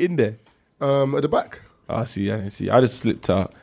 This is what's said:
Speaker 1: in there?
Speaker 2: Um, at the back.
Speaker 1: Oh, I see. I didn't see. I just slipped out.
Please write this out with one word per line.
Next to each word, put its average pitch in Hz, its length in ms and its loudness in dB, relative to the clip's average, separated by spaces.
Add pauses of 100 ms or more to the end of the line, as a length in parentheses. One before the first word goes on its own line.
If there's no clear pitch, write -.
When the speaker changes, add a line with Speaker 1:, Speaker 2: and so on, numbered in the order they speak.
Speaker 1:
in 180 120 0
there? 110 200 2 (420)
Speaker 2:
Um, 139 360 2
at 143 80 0
the 151 40 2
back. - 340 -2 (280)
Speaker 1:
Oh, 113 120 -4
I - 20 -2
see. 98 260 -4
I 101 80 -2
didn't 98 140 -8
see. 95 180 -6
I 113 100 6
just 127 200 2
slipped - 320 -2
out. 92 320 0